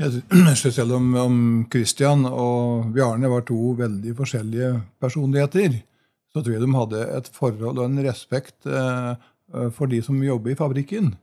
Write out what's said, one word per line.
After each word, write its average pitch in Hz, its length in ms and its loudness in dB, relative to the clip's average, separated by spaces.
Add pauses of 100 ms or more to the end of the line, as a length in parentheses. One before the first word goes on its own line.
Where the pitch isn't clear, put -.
Jeg 135 160 -2
sy-, 123 80 -6 (120)
<clears throat> 175 120 10
jeg 139 100 4
synes 127 220 0
selv 120 180 0
om, 127 160 2
om 123 220 2 (300)
Christian 139 600 2
og 123 680 0
Bjarne 123 380 2
var 123 160 0
to 120 300 0
veldig 113 420 -4
forskjellige 123 540 -4 (240)
personligheter, 143 840 0 (520)
så 151 80 -4
tror 113 140 -2
jeg 113 80 -2
de 135 100 2
hadde 110 360 -2
et 131 200 -8
forhold 117 480 -4
og 123 80 -2
en 139 160 -2
respekt, - 600 -6
eh, 127 500 -4 (380)
eh, 123 200 -4
for 139 160 -4
de 131 160 -2
som 139 160 -2
jobber 127 320 -2
i 135 80 -4
fabrikken, 143 540 -2 (100)